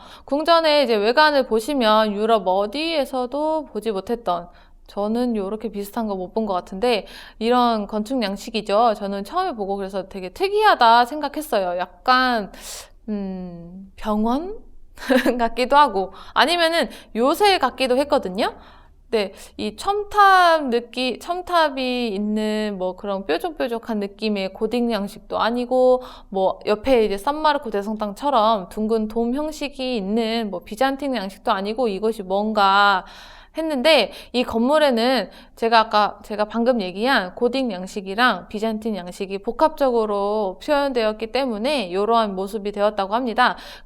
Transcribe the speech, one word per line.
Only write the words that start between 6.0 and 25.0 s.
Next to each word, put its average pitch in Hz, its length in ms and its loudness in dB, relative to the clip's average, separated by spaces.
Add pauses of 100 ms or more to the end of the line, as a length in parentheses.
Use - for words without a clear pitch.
거 202 80 -4
못 185 180 -8
본 220 120 -2
것 202 80 -2
같은데 190 520 -2 (320)
이런 233 480 2
건축 214 340 -4
양식이죠. 208 760 0
저는 202 260 -6
처음에 349 320 -4
보고 196 220 -6
그래서 190 320 -8
되게 185 220 -10
특이하다 370 760 6
생각했어요. 269 720 -4
약간, 247 720 0 (580)
음, 185 840 -10
병원 240 640 -2 (380)
<laughs> 254 420 0
같기도 240 380 0
하고 196 360 2 (220)
아니면은 330 540 2 (260)
요새 330 440 4
같기도 247 400 0
했거든요. 277 580 -2 (540)
네, 202 220 -2 (240)
이 208 200 -6
첨탑 381 920 4
느끼-, 240 500 -2
첨탑이 294 880 -2
있는 214 680 -2
뭐 185 160 -4
그런 196 300 -6
뾰족뾰족한 262 760 -4
느낌의 208 500 -4
고딕 233 400 -2
양식도 202 480 -6